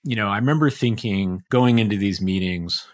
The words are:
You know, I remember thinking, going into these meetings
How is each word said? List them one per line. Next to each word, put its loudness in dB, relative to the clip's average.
You -4
know, -2
I -2
remember 2
thinking, -2
going 4
into 2
these 0
meetings -4